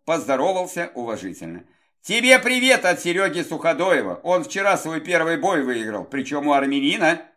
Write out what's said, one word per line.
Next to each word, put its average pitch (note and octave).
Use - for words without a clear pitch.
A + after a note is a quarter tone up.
поздоровался E3
уважительно. F2+
«Тебе B3
привет B3
от F3+
Серёги F3
Суходоева. D3
Он F3
вчера G3
свой D#3+
первый E3
бой D#3
выиграл, A2
причём C#3
у D3
армянина», C#3+